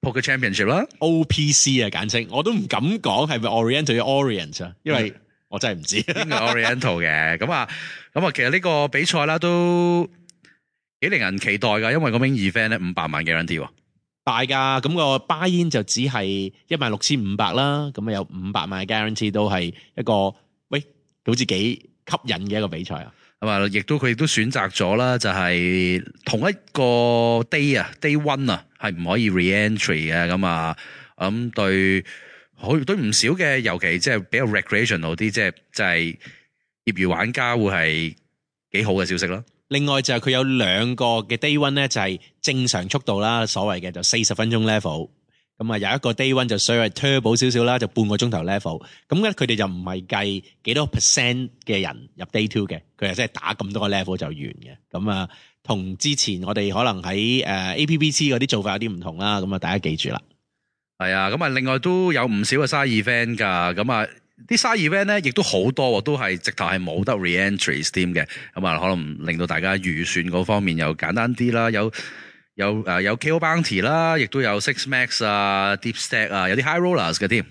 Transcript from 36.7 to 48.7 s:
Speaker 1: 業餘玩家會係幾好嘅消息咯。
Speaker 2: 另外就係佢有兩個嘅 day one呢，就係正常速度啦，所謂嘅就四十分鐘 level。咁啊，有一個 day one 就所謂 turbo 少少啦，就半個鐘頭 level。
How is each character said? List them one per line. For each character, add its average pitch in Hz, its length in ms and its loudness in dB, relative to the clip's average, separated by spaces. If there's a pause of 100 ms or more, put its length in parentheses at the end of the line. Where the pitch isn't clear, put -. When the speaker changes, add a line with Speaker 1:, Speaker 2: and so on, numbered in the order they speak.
Speaker 1:
業 101 140 -2
餘 95 60 2
玩 90 280 0
家 120 240 0
會 110 60 2
係 82 520 0 (580)
幾 101 100 2
好 104 100 0
嘅 92 120 2
消 92 120 -2
息 90 80 -2
咯。 92 180 -6 (260)
Speaker 2:
另 143 160 0
外 139 160 0
就 131 140 0
係 120 40 0
佢 123 120 -2
有 127 120 2
兩 120 520 2
個 123 100 0 (160)
嘅 110 160 -4
day 147 200 0
one 143 140 2
呢， 139 160 0
就 113 140 -2
係 95 180 -2 (220)
正 131 260 0
常 92 220 -2
速 143 100 -2
度 101 220 -2
啦， 113 240 0
所 101 180 -2 (100)
謂 90 60 -4
嘅 90 120 -10
就 87 120 -10
四 117 200 2
十 101 120 0
分 110 160 0
鐘 113 140 2
level。 92 440 0 (500)
咁 113 140 -4
啊， 107 40 -2
有 101 180 0
一 139 40 -2
個 123 140 0
day 135 200 2
one 127 140 2
就 110 100 0
所 117 180 2
謂 113 140 4
turbo 127 460 2
少 127 160 4
少 117 140 4
啦， 123 120 2
就 117 120 0
半 110 180 2
個 104 100 0
鐘 120 140 2
頭 101 80 0
level。 85 440 -4 (260)